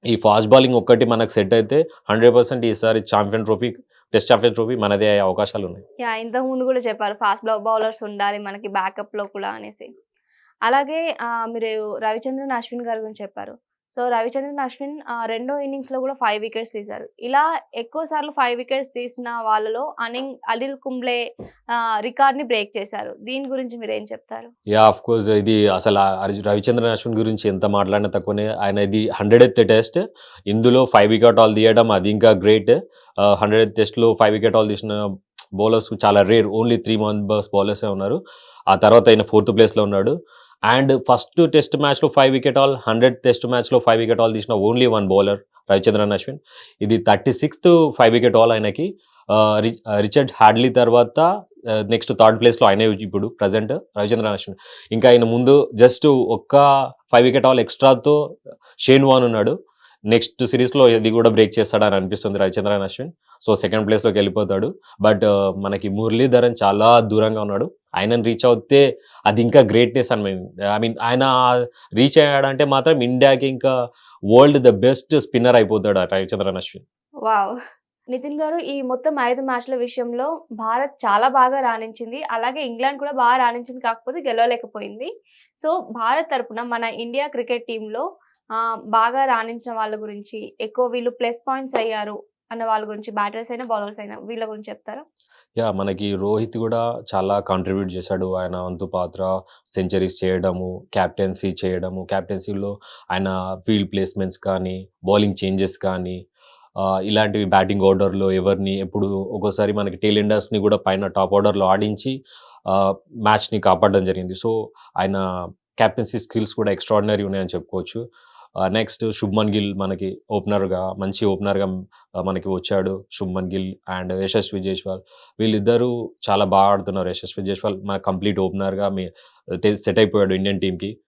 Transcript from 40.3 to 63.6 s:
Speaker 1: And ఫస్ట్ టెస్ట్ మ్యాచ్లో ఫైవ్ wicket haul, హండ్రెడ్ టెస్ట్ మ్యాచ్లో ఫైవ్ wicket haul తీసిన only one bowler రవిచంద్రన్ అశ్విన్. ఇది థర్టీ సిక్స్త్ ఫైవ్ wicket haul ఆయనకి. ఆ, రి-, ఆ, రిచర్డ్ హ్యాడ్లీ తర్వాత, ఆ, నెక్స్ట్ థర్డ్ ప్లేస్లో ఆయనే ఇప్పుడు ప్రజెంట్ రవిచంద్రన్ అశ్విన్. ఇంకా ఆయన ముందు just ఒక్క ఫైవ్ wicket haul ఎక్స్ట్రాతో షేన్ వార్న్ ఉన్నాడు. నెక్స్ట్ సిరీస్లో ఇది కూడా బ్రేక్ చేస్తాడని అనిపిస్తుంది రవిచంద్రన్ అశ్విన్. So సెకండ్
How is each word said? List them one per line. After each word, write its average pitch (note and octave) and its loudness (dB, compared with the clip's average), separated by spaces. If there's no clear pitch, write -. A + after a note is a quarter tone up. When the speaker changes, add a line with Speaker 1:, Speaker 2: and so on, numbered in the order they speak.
Speaker 1:
And C3+ 4
ఫస్ట్ D3+ 2
టెస్ట్ D3 2
మ్యాచ్లో C#3+ 0
ఫైవ్ C3+ 4
wicket C3 0
haul, C#3 2
హండ్రెడ్ B2 2
టెస్ట్ B2 2
మ్యాచ్లో B2 0
ఫైవ్ A2+ 4
wicket A2+ 0
haul A2+ 2
తీసిన A2 -4
only A#2 2
one G#2+ 0
bowler G2 2
రవిచంద్రన్ G#2 2
అశ్విన్. C3+ -6
ఇది G#2+ 0
థర్టీ A2 2
సిక్స్త్ D#3+ 2
ఫైవ్ A#2 6
wicket A#2 2
haul A#2 6
ఆయనకి. A2+ -4
ఆ, G#2+ 4
రి-, A2+ -2
ఆ, G#2 -2
రిచర్డ్ G#2+ 0
హ్యాడ్లీ A2+ 6
తర్వాత, A#2+ 2
ఆ, D#3+ -2
నెక్స్ట్ A2+ -2
థర్డ్ A2 6
ప్లేస్లో A#2 4
ఆయనే G#2+ 4
ఇప్పుడు G2+ -4
ప్రజెంట్ G#2+ -2
రవిచంద్రన్ G#2+ -2
అశ్విన్. F#2+ -10
ఇంకా A2+ 4
ఆయన A#2+ 8
ముందు B2 4
just D3+ 6
ఒక్క C3 0
ఫైవ్ A#2+ 8
wicket B2+ 4
haul B2+ 4
ఎక్స్ట్రాతో C#3 2
షేన్ C3+ 6
వార్న్ C3 6
ఉన్నాడు. A2+ 0
నెక్స్ట్ A2+ 0
సిరీస్లో B2+ 4
ఇది A2 4
కూడా A2+ 4
బ్రేక్ A2 4
చేస్తాడని G#2 2
అనిపిస్తుంది G2 -4
రవిచంద్రన్ G2 -2
అశ్విన్. C3 -10
So G#2+ 4
సెకండ్ G#2 -2